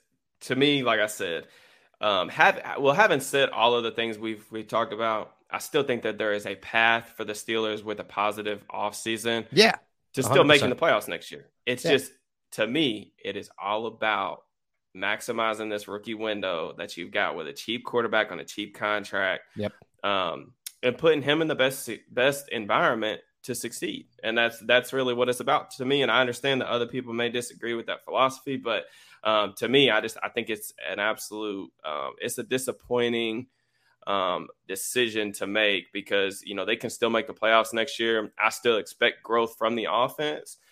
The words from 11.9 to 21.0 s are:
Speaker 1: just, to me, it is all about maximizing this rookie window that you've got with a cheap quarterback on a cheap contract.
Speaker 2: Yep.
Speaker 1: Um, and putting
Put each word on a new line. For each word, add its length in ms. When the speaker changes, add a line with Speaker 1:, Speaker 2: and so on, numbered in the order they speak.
Speaker 1:
just, 200
to 160
me, 460
it 140
is 120
all 240
about 580
maximizing 720
this 180
rookie 280
window 640
that 200
you've 140
got 260
with 100
a 60
cheap 320
quarterback 460
on 80
a 60
cheap 300
contract. 680
Speaker 2:
Yep. 180
Speaker 1:
Um, 500
and 140
putting 240